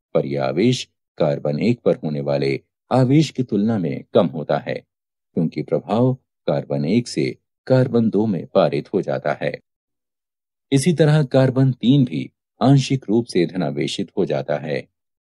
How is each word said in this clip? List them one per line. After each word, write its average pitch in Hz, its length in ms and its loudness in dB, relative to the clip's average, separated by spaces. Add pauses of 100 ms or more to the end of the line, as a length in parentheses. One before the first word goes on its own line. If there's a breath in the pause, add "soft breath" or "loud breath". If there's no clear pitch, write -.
(160)
पर - 100 0
यह 69 180 -4
आवेश 95 440 0 (300)
कार्बन 73 420 -2
एक 120 200 0
पर 85 160 2
होने 73 260 -6
वाले 71 380 -2 (320)
आवेश 131 380 4
की - 140 -6
तुलना 110 340 -2
में 76 260 -4 (100)
कम 101 140 4
होता 73 300 -2
है, - 180 -6 (600)
क्योंकि 80 260 -2
प्रभाव 110 520 0 (340)
कार्बन 73 380 -2
एक 113 220 0
से 73 180 -4 (420)
कार्बन 117 420 2
दो 101 160 2
में 95 200 -4
पारित 71 480 0
हो 87 80 0
जाता 71 400 -4
है। 73 100 -4 (1200)
इसी 139 220 2
तरह 151 300 4
कार्बन 135 480 2
तीन 131 340 2
भी - 240 -6 (320)
आंशिक 135 480 2
रूप 117 160 2
से - 200 0
धनावेशित 73 720 -4
हो 95 80 0
जाता 73 320 -4
है, 71 300 -6 (400)